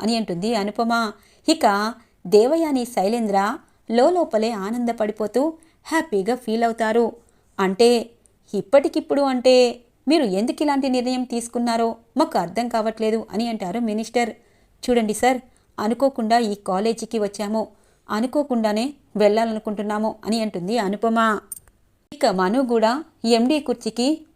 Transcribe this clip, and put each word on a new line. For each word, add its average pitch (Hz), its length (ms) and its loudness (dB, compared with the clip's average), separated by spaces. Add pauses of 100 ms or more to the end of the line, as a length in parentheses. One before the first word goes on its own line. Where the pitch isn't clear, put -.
అని 226 160 0
అంటుంది 202 380 -2
అనుపమ. 226 580 -2 (360)
ఇక 226 460 2 (320)
దేవయాని, 262 580 4
శైలేంద్ర 214 720 -2 (320)
లోలోపలే 240 600 2
ఆనందపడిపోతూ 226 1000 -2 (320)
హ్యాపీగా 247 500 -2
ఫీల్ 233 280 -4
అవుతారు. 226 500 0 (480)
అంటే 220 500 2 (440)
ఇప్పటికిప్పుడు 285 680 2
అంటే 254 580 4 (280)
మీరు 311 160 4
ఎందుకు 220 380 -2
ఇలాంటి 277 260 0
నిర్ణయం 254 360 -2
తీసుకున్నారో 233 720 -2 (200)
మాకు 254 220 0
అర్థం 190 300 -2
కావట్లేదు 220 600 -2
అని 233 180 -4
అంటారు 208 320 -6
మినిస్టర్. 226 500 -2 (600)
చూడండి 220 240 2
సార్, 247 260 2 (380)
అనుకోకుండా 233 600 0
ఈ 214 160 -2
కాలేజీకి 220 640 -4
వచ్చాము, 208 500 -4 (420)
అనుకోకుండానే 240 840 0 (220)
వెళ్ళాలనుకుంటున్నాము 214 1000 0 (100)
అని 226 180 -2
అంటుంది 202 360 -4
అనుపమ. 220 600 0 (760)
ఇక - 140 -2
మను 202 400 0
కూడా 233 380 0 (200)
ఎండీ 240 360 2
కుర్చీకి 247 760 -2